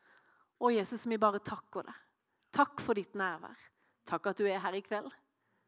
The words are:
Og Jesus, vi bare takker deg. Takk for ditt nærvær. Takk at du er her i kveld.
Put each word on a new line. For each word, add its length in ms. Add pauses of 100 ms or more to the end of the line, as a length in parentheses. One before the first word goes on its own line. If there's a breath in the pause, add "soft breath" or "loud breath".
(600 soft breath)
Og 140
Jesus, 320
vi 140
bare 200
takker 480
deg. 100 (540)
Takk 300
for 160
ditt 180
nærvær. 400 (520)
Takk 240
at 80
du 80
er 120
her 160
i 80
kveld. 280 (560)